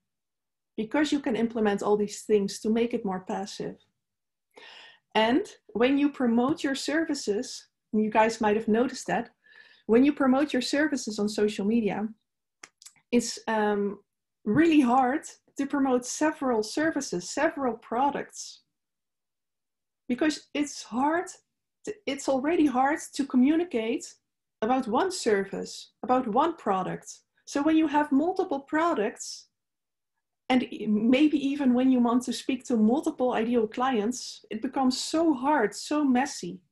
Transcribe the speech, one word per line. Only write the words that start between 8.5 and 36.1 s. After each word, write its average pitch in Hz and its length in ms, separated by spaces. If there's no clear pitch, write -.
have 220 120
noticed 240 380
that, 185 240
when 233 180
you 294 80
promote 277 400
your 247 100
services 277 560
on 208 100
social 214 360
media, 214 440
it's, 240 340
um, 208 540
really 302 360
hard 254 420
to 277 100
promote 269 380
several 269 580
services, 302 680
several 277 440
products, - 880
because 302 440
it's 285 300
hard, 311 440
it's 277 220
already 294 380
hard 262 320
to 277 100
communicate 269 880
about 254 260
one 339 240
service, 196 800
about 254 240
one 294 300
product. 180 640
So 285 160
when 320 140
you 320 100
have 294 240
multiple 320 500
products, - 840
and 254 240
e-, - 140
maybe 254 520
even 277 360
when 262 160
you 247 100
want 240 240
to 247 80
speak - 340
to 240 100
multiple 254 560
ideal 233 340
clients, 247 840
it 214 120
becomes 262 360
so 320 360
hard, 247 400
so 302 300
messy. 247 560